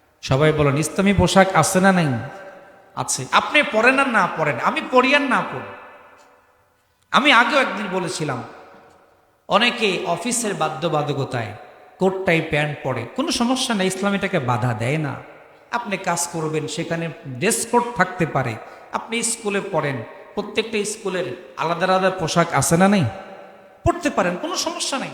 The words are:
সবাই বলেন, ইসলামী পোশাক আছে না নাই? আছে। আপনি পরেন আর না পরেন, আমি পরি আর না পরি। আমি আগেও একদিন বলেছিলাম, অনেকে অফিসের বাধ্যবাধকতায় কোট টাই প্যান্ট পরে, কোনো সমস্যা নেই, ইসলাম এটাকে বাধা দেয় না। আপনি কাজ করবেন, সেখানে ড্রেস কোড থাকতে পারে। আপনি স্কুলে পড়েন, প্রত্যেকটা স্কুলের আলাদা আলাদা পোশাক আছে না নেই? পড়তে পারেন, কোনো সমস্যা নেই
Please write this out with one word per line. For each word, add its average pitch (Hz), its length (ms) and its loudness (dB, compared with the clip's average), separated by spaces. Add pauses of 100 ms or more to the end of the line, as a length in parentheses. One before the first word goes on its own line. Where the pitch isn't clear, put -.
(220)
সবাই 151 300 4
বলেন, 147 240 2
ইসলামী 196 360 2
পোশাক 185 420 6
আছে 165 260 4
না 190 120 6
নাই? 175 140 4 (880)
আছে। 131 380 -6
আপনি 294 300 4
পরেন 247 360 4
আর 269 100 2
না 202 280 2
পরেন, 151 280 0
আমি 247 160 0 (100)
পরি 254 240 4
আর 285 60 4
না 240 200 0
পরি। 123 340 -8 (1400)
আমি 262 220 6
আগেও 247 280 6
একদিন 208 320 -2
বলেছিলাম, 156 500 -4 (1040)
অনেকে 214 580 2
অফিসের 202 480 -2
বাধ্যবাধকতায় 143 1000 -2 (440)
কোট 185 160 2 (120)
টাই 165 140 2
প্যান্ট 147 440 -2
পরে, 120 220 -4 (100)
কোনো 294 140 -2
সমস্যা 247 440 0
নেই, 190 120 0
ইসলাম 196 280 -2
এটাকে 190 240 -2
বাধা 123 340 0
দেয় 117 260 -2
না। 139 160 -4 (560)
আপনি 208 260 -4
কাজ 170 300 -2
করবেন, 156 400 -4
সেখানে 165 420 -4 (200)
ড্রেস 160 420 -2
কোড 233 120 2 (140)
থাকতে 180 300 0
পারে। 131 280 -2 (380)
আপনি 233 300 -4
স্কুলে 202 380 -2 (120)
পড়েন, 147 240 -2 (380)
প্রত্যেকটা 214 500 -4
স্কুলের 175 720 -6
আলাদা 165 280 -2
আলাদা 185 260 4
পোশাক 165 420 0
আছে 139 240 4
না 190 120 8
নেই? 196 160 4 (840)
পড়তে 339 220 0
পারেন, 269 320 0
কোনো 330 140 -4
সমস্যা 320 420 -4
নেই 185 160 -8